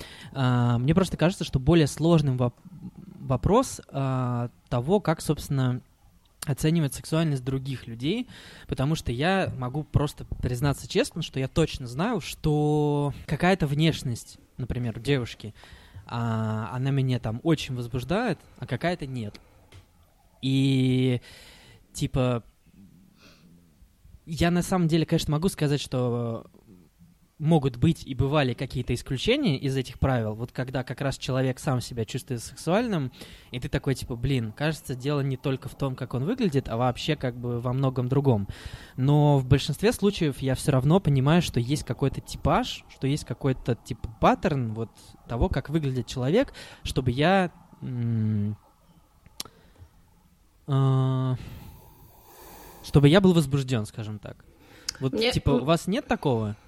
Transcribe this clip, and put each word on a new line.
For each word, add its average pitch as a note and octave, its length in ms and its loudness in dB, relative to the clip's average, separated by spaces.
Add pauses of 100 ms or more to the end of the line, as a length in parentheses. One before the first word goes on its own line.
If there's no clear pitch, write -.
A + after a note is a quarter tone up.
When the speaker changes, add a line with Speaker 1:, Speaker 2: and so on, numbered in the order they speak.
(340)
Speaker 1:
А, B2 460 2
мне C3 160 2
просто F#3 220 2
кажется, E3+ 280 0
что - 140 -2
более D3+ 280 4
сложным D3 500 2
воп-, B2 180 0 (640)
вопрос, D#3+ 720 0
а, B2+ 600 -2 (200)
того, C3 300 2
как, E3 220 -2
собственно, C3 600 0 (640)
оценивать D3+ 480 2
сексуальность D#3 500 -2
других C3 440 -4
людей, C#3+ 400 -4 (400)
потому C#3+ 280 0
что - 160 -4
я D3+ 460 0
могу B2+ 260 -6
просто - 420 0
признаться B2+ 600 -2
честно, G3 340 -2
что - 180 -6
я C3 80 -2
точно D3+ 400 -2
знаю, E3+ 340 -4
что D3 920 0 (140)
какая-то F3 400 2
внешность, C#3+ 720 -2 (180)
например, A#2+ 400 -6
у A#2 40 -12
девушки, A2+ 520 -2 (540)
а, A2 680 -2
она C3 180 -2
меня C3 280 0
там A#2 240 -6
очень D3 320 0
возбуждает, C3 640 -4 (180)
а - 80 -10
какая-то E3 420 -4
нет. B2 320 -8 (1000)
И, C3 800 2 (720)
типа, B2+ 500 -2 (1800)
я E3 260 2
на F3 120 2
самом F3+ 240 2
деле, D#3 180 4
конечно, - 260 0
могу D#3 180 2
сказать, D3 320 0
что A#2+ 640 -4 (920)
могут C#3+ 380 2
быть D#3 280 2
и C3+ 100 -8
бывали C3+ 380 2
какие-то B2+ 400 -4
исключения F3 640 0
из C3+ 200 -2
этих B2+ 200 -6
правил, A2+ 380 0
вот A#2 160 -10
когда C3 320 -6
как - 180 -10
раз C3+ 160 -4
человек C3 420 -2
сам B2+ 220 0
себя A#2 240 -6
чувствует B2+ 380 -8
сексуальным, F3 680 -2 (380)
и B2 100 -8
ты D3+ 80 -8
такой, C#3 260 0
типа, - 220 -8
«Блин, A#2+ 340 -2
кажется, D3 420 -4
дело C#3 280 -2
не C3+ 160 -2
только C3 320 -4
в - 60 -16
том, C3+ 200 -4
как - 180 -10
он B2+ 120 -2
выглядит, F3+ 440 0
а A2+ 80 -2
вообще B2+ 380 0
как B2 220 -6
бы A#2+ 240 -4
во B2 120 -2
многом C3 360 0
другом». C3 380 4 (500)
Но D3 420 6
в C3 80 -2
большинстве C#3+ 460 4
случаев F3 460 0
я C#3 160 0
всё - 180 2
равно C#3+ 260 6
понимаю, D3 420 4
что B2+ 200 0
есть C3 240 -2
какой-то C3 340 -2
типаж, - 680 -2
что - 180 -6
есть D3 180 -2
какой-то, B2+ 500 -2
типа, - 340 -10 (100)
паттерн C#3 540 2
вот A2 160 -6 (400)
того, B2 200 0
как C3+ 200 -4
выглядит C#3 380 -2
человек, C#3+ 460 0 (300)
чтобы C3 280 -2
я, F3 400 2 (300)
м, A2 760 -2 (2000)
э, C3 680 2 (1500)
чтобы C#3+ 180 8
я F3 140 8
был F#3 120 6
возбуждён, C3+ 520 2
скажем G#2+ 340 -12
так. - 240 -16 (560)
Вот, C3 140 -2
Speaker 2:
Мне, A#3 180 0
Speaker 1:
типа, D3+ 200 0
Speaker 2:
м, B2+ 100 4
Speaker 1:
у C3 40 -6
вас D#3+ 220 2
нет G3+ 200 -4
такого? A2+ 480 0 (120)